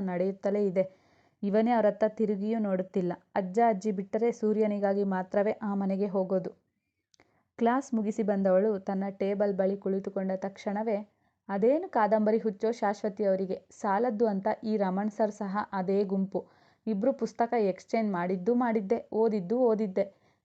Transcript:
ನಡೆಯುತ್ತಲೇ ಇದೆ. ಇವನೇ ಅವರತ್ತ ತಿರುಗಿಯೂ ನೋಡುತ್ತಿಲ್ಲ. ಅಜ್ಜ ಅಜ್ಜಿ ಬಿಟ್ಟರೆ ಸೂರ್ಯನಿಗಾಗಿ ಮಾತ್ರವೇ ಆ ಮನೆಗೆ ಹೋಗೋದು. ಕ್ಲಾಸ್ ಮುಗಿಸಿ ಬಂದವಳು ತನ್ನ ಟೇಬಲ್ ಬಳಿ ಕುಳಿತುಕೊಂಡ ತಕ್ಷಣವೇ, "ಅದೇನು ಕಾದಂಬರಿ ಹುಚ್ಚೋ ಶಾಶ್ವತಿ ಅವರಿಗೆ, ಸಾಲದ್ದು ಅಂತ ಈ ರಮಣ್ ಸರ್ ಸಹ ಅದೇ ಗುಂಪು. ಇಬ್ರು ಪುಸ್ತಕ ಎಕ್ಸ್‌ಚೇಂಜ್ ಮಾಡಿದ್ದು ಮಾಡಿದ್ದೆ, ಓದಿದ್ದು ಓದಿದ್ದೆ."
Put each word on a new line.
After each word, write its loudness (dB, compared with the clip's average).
ನಡೆಯುತ್ತಲೇ -2
ಇದೆ. 0
ಇವನೇ 2
ಅವರತ್ತ 2
ತಿರುಗಿಯೂ -2
ನೋಡುತ್ತಿಲ್ಲ. -2
ಅಜ್ಜ -2
ಅಜ್ಜಿ 0
ಬಿಟ್ಟರೆ -2
ಸೂರ್ಯನಿಗಾಗಿ 0
ಮಾತ್ರವೇ 0
ಆ -4
ಮನೆಗೆ 0
ಹೋಗೋದು. -2
ಕ್ಲಾಸ್ 0
ಮುಗಿಸಿ -2
ಬಂದವಳು 2
ತನ್ನ -4
ಟೇಬಲ್ -2
ಬಳಿ 0
ಕುಳಿತುಕೊಂಡ -4
ತಕ್ಷಣವೇ, -6
"ಅದೇನು 2
ಕಾದಂಬರಿ 2
ಹುಚ್ಚೋ -2
ಶಾಶ್ವತಿ -2
ಅವರಿಗೆ, 0
ಸಾಲದ್ದು 0
ಅಂತ 0
ಈ 0
ರಮಣ್ 0
ಸರ್ 0
ಸಹ -6
ಅದೇ 0
ಗುಂಪು. -2
ಇಬ್ರು 2
ಪುಸ್ತಕ -2
ಎಕ್ಸ್‌ಚೇಂಜ್ 0
ಮಾಡಿದ್ದು 0
ಮಾಡಿದ್ದೆ, 0
ಓದಿದ್ದು 0
ಓದಿದ್ದೆ." 0